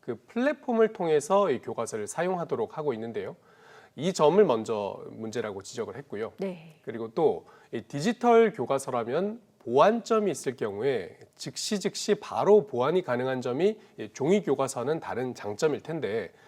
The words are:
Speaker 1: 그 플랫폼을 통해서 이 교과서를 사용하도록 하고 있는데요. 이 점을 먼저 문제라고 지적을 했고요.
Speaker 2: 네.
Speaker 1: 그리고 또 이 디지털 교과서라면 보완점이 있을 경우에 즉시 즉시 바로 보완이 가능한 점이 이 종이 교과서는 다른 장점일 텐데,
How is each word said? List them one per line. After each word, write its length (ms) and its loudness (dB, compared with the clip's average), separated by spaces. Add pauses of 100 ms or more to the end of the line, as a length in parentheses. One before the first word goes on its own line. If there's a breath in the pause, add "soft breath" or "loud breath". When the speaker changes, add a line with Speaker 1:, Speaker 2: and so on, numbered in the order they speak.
Speaker 1:
그 280 -10
플랫폼을 640 0
통해서 580 2
이 100 0
교과서를 460 -6
사용하도록 720 -4
하고 140 -2
있는데요. 420 -6 (640 loud breath)
이 160 -2
점을 320 6
먼저 680 -2
문제라고 520 -8
지적을 340 -8
했고요. 420 -8
Speaker 2:
네. 460 -8
Speaker 1:
그리고 300 -8
또 320 2 (260 loud breath)
이 100 -6
디지털 680 4
교과서라면 880 -2 (180)
보완점이 720 4
있을 260 -6
경우에 600 -2 (160)
즉시 460 -6
즉시 340 -2
바로 520 4
보완이 360 0
가능한 400 -2
점이 360 0 (200 loud breath)
이 160 -10
종이 280 2
교과서는 580 -2
다른 340 -6
장점일 480 -2
텐데, 500 -4 (160 loud breath)